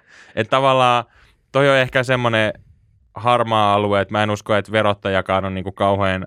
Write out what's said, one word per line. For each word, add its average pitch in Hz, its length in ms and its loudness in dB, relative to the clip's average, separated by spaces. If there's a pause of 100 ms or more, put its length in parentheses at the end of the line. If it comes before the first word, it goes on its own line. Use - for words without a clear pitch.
(360)
Et 110 140 -4
tavallaan 131 540 2 (480)
toi 139 180 2
on 135 80 4
ehkä 127 260 0
semmonen 117 500 0 (600)
harmaa 110 580 0
alue, 101 280 2
että 95 100 -4
mä 107 120 0
en 107 60 -4
usko, 104 260 -4
että 101 160 -4
verottajakaan 98 720 0
on 95 80 -6
niinku 92 180 -8
kauhean 98 560 0